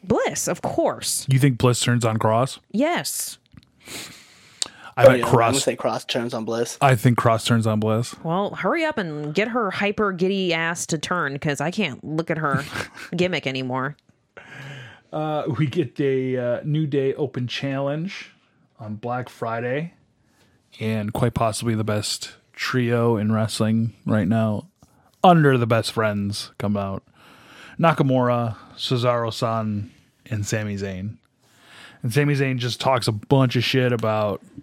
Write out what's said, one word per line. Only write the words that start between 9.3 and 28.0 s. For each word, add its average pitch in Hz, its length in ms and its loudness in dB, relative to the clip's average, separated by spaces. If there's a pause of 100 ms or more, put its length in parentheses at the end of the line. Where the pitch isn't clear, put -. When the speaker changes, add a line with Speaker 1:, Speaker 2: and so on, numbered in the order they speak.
Speaker 1:
get 208 140 0
her 226 220 -2
hyper 202 420 -2
giddy 185 400 0
ass 165 340 -2
to 160 120 -2
turn, 147 400 -4
'cause 143 240 -2
I 160 80 -2
can't 175 340 -4
look 156 260 -4
at 160 80 -2
her 139 240 0 (260)
Speaker 2:
<laughs> - 280 -12
Speaker 1:
gimmick 175 300 -2
anymore. 131 500 -4 (1160)
Speaker 2:
Uh, 151 320 -4 (140)
we 160 80 2
get 143 340 -4
a, 131 360 0
uh, 120 280 -2
New 156 220 0
Day 135 280 0
Open 127 320 -4
Challenge 139 840 -6 (500)
on 107 160 -10
Black 120 320 -6
Friday, 123 640 -4 (880)
and 110 320 -2
quite 120 220 0
possibly 113 400 0
the 107 100 0
best - 480 -4 (220)
trio 120 640 2
in 104 160 0
wrestling 110 600 0 (120)
right 107 220 2
now, 110 380 0 (560)
under 156 360 8
the 120 80 2
best 113 260 0
friends, 104 680 -2
come 101 180 -2
out. 98 260 -6 (760)
Nakamura, 127 800 2 (200)